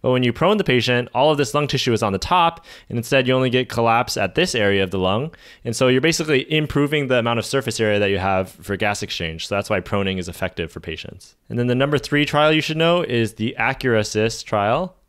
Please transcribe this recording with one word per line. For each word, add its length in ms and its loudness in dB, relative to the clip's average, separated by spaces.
But 100 0
when 120 2
you 100 2
prone 240 2
the 60 0
patient, 500 0
all 180 4
of 60 2
this 160 -2
lung 140 0
tissue 260 0
is 80 0
on 100 0
the 80 -2
top, 460 0
and 80 -4
instead 300 0
you 80 2
only 160 2
get 180 0
collapse 480 0
at 160 -2
this 220 0
area 280 2
of 60 -2
the 80 -4
lung. 360 0
And 120 -6
so 120 4
you're 140 4
basically 500 0
improving 560 0
the 120 2
amount 200 0
of 60 -4
surface 340 -4
area 200 2
that 100 2
you 80 2
have 320 0
for 260 -6
gas 280 -2
exchange. 440 -8
So 80 -4
that's 140 -4
why 100 0
proning 380 -4
is 100 -8
effective 440 -8
for 80 -14
patients. 560 -14
And 100 -4
then 80 0
the 80 0
number 240 2
three 260 0
trial 260 2
you 100 2
should 160 -4
know 260 2
is 320 -2
the 240 -4
Accurasys 840 0
trial. 540 -2